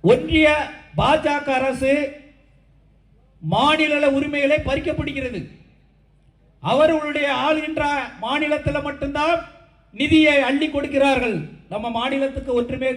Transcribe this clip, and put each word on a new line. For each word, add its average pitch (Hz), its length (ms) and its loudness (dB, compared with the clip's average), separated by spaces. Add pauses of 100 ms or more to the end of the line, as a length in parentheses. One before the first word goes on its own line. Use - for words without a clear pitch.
(120)
ஒன்றிய 311 360 4 (520)
பாஜக 294 500 0 (100)
அரசு 262 340 0 (1500)
மாநில 294 640 2 (120)
உரிமைகளை 285 400 0 (100)
பறிக்கப்படுகிறது. 269 720 -4 (1200)
அவர்களுடைய 294 640 2 (180)
ஆளுகின்ற 311 380 -2 (400)
மாநிலத்துல 294 540 -2 (100)
மட்டும்தான் 294 520 -2 (600)
நிதியை 302 380 4 (100)
அள்ளி 285 220 0
கொடுக்கிறார்கள். 269 680 0 (360)
நம்ம 214 260 -6
மாநிலத்துக்கு 269 600 -4
ஒன்றுமே 254 380 -2